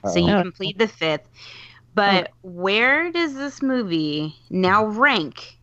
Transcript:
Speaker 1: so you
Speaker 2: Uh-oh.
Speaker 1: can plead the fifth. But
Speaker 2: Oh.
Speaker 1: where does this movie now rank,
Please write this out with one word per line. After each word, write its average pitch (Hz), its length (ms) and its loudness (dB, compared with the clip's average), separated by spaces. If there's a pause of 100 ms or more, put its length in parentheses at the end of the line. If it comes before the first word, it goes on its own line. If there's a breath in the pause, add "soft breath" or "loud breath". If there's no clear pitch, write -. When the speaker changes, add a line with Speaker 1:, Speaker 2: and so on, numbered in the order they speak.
(140)
Speaker 1:
so 175 60 2
you 175 80 4
Speaker 2:
Uh-oh. 190 160 4
Speaker 1:
can 180 80 -8
plead 196 260 -8
the 220 100 2
fifth. 160 400 -4 (680 loud breath)
But 196 340 2
Speaker 2:
Oh. - 200 -20
Speaker 1:
where 226 640 0
does 330 220 -2
this 277 300 -8
movie 160 720 -2 (160)
now 185 340 4
rank, 214 760 0